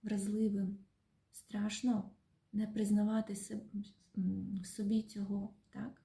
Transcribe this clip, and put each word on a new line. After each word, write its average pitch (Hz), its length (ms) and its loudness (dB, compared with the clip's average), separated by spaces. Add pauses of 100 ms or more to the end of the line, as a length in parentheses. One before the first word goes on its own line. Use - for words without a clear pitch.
вразливим, 202 720 0 (540)
страшно 208 800 0 (420)
не 214 140 2
признавати 214 680 4
себ-, - 340 -6 (480)
м, 190 460 0
в - 20 -10
собі 214 360 0
цього, 202 520 -4 (200)
так? - 320 -10